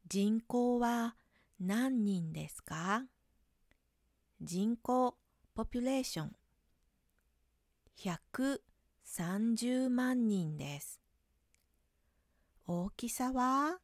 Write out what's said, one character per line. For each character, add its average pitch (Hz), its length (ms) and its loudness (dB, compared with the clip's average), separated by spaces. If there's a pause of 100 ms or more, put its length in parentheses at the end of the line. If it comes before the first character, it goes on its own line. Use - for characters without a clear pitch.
人 208 360 2
口 247 360 2
は 233 380 0 (420)
何 226 460 2
人 175 280 0
で 156 160 -6
す - 140 -14
か？ 190 420 -2 (1400)
人 185 360 0
口、 247 400 2 (380)
ポ 226 100 -4
ピ 247 140 -4
ュ 240 60 0
レ 262 160 2
ー 254 40 -4
シ - 160 -4
ョ 156 40 -2
ン。 - 120 -8 (1600)
百 247 680 -4 (400)
三 208 540 -2
十 254 320 0
万 254 400 2
人 160 300 0
で 143 220 -6
す。 - 200 -14 (1700)
大 175 240 -2
き - 180 -8
さ 254 240 -2
は？ 269 520 2